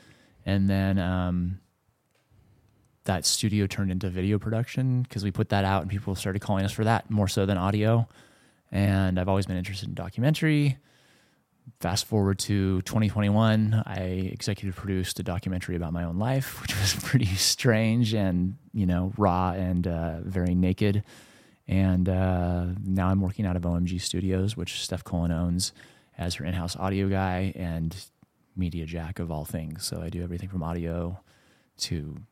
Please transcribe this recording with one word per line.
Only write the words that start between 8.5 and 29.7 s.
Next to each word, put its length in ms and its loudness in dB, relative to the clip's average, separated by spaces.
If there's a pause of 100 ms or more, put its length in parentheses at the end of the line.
And 480 2
I've 100 0
always 160 2
been 120 -4
interested 300 -6
in 60 -8
documentary. 840 2 (1040)
Fast 240 0
forward 340 2
to 420 2
twenty 280 2
twenty-one, 760 4
I 140 -8 (320)
executive 440 -4
produced 440 -2
a 40 -6
documentary 520 -4
about 180 -4
my 100 -2
own 140 -4
life, 420 -2
<laughs> 40 -12
which 160 -6
was 160 0
pretty 300 2 (100)
strange 800 2
and, 400 2 (180)
you 140 2
know, 300 2
raw 340 4
and, 340 0
uh, 360 -4
very 340 0
naked. 480 2 (640)
And, 420 2
uh, 560 2 (180)
now 260 2
I'm 120 4
working 240 -2
out 100 0
of 120 -2
O 80 0
M 100 0
G 140 -2
Studios, 580 -2
which 240 -8
Steph 220 -6
Cullen 280 -2
owns, 420 -2 (440)
as 180 -4
her 100 -8
in-house 300 -4
audio 320 0
guy 480 0
and 400 -4 (600)
media 320 -4
jack 320 -8
of 120 -6
all 140 -4
things. 400 -8